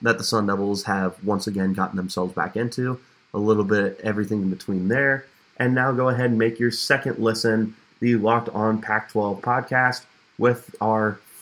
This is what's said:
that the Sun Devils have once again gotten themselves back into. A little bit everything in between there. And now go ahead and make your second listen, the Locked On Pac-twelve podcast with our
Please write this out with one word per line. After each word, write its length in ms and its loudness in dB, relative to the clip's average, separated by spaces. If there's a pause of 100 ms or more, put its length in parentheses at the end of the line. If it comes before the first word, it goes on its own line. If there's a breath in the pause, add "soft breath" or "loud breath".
that 160 4
the 60 -8
Sun 220 0
Devils 380 0
have 400 -2
once 220 -2
again 280 0
gotten 220 -4
themselves 360 -4
back 240 -4
into. 440 -4 (320 soft breath)
A 60 -6
little 260 4
bit 380 0
everything 400 -2
in 80 0
between 380 -4
there. 380 0 (320 soft breath)
And 160 2
now 180 2
go 160 2
ahead 220 2
and 80 2
make 200 2
your 120 2
second 480 -2
listen, 580 0 (240)
the 160 4
Locked 340 2
On 300 0
Pac-twelve 600 -2
podcast 640 0 (340)
with 420 0
our 380 2 (240)